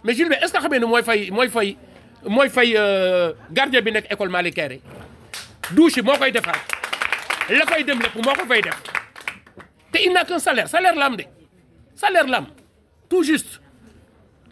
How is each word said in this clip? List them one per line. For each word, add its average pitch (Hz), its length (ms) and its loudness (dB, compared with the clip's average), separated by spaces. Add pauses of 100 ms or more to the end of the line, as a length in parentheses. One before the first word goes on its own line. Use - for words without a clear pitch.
Mais 233 100 0
Gilbert, 285 280 2
est-ce 330 100 -2
que 392 60 0
xamee 294 220 0
ne 233 60 0
mooy 233 160 2
fay, 214 280 -2
mooy 233 180 0
fay, 202 280 -2 (520)
mooy 262 220 4
fay, 240 260 2
euh, 185 560 2 (180)
gardien 247 300 2
bi 220 120 -2
nekk 208 200 -4
école 202 180 -4
Malick 180 240 -2
Kéré? 139 260 -6 (920)
Douche 302 240 6
yi 254 60 0
moo 254 160 2
koy 269 140 0
defar. 180 240 -2 (960)
La 285 160 2
fay 311 180 0
dem 277 160 -2
lépp 233 160 -2
moo 233 180 0
ko 370 120 -4
fay 233 160 2
def. 165 200 -6 (1080)
Te 330 120 0
il 359 80 4
n'a 359 120 4
qu'un 349 140 -4
salaire. 247 300 0
Salaire 349 280 2
la 285 100 2
am 254 100 0
de. - 80 -2 (680)
Salaire 359 320 2
la 254 120 0
am. 143 80 -6 (640)
Tout 359 120 2
juste. 302 380 -2 (920)